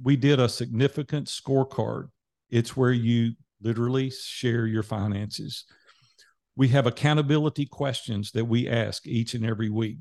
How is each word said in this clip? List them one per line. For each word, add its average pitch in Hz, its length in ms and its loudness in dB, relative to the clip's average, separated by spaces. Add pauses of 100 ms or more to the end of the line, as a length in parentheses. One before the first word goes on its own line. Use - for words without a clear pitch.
We 135 160 4
did 139 220 4
a 123 120 4
significant 135 800 -2
scorecard. 131 840 -2 (400)
It's 117 260 0
where 127 160 4
you 117 440 2 (260)
literally 123 480 0
share 120 560 -2
your 110 160 0
finances. 104 840 -6 (920)
We 131 120 4
have 127 180 4
accountability 147 800 2
questions 117 680 -6
that 113 120 0
we 117 240 2
ask 110 380 -2
each 117 260 -2
and 113 140 -4
every 110 240 -2
week, 107 300 -4